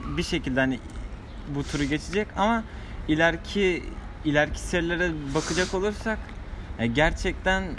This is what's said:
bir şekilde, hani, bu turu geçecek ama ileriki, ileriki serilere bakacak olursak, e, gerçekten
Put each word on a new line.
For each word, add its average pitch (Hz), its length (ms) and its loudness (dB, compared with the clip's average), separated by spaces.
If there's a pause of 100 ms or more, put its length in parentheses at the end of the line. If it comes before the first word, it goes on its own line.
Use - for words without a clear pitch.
(180)
bir 170 60 2
şekilde, 135 360 0
hani, 131 200 4 (760)
bu 143 80 -2
turu 147 200 -2
geçecek 160 440 0 (100)
ama 220 260 4 (440)
ileriki, 165 760 4 (420)
ileriki 147 340 4
serilere 170 520 2 (240)
bakacak 170 380 0
olursak, 208 440 0 (600)
e, 117 80 2
gerçekten 170 760 2 (160)